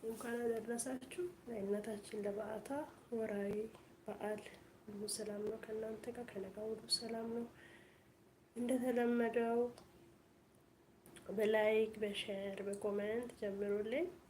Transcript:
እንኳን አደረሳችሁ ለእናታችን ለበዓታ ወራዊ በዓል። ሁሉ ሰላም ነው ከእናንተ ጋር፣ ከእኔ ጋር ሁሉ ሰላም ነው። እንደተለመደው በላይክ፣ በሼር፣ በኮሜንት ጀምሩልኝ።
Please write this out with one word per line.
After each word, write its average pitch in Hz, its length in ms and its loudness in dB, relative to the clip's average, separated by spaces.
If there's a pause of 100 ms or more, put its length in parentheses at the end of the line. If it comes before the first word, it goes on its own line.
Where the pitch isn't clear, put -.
እንኳን 226 400 -2
አደረሳችሁ 240 800 0 (180)
ለእናታችን 208 760 -2
ለበዓታ 208 480 -2 (420)
ወራዊ 208 420 0 (460)
በዓል። 208 420 -4 (400)
ሁሉ 208 280 -8
ሰላም 208 340 -2
ነው 220 160 0
ከእናንተ 220 520 -4
ጋር፣ 240 140 -6
ከእኔ 196 260 -4
ጋር 214 160 -4
ሁሉ 220 220 -4
ሰላም 226 440 0
ነው። 233 120 0 (1080)
እንደተለመደው 240 1040 4 (1700)
በላይክ፣ 214 680 6
በሼር፣ 202 680 -2
በኮሜንት 202 760 0
ጀምሩልኝ። 208 680 0 (220)